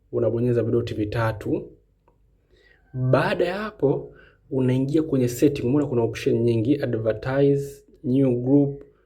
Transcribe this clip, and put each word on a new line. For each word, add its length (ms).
unabonyeza 500
vidoti 320
vitatu. 760
Baada 500
ya 140
hapo, 560
unaingia 520
kwenye 260
setting. 380
Umeona 200
kuna 160
option 400
nyingi, 400
advertise, 1000
new 380
group, 420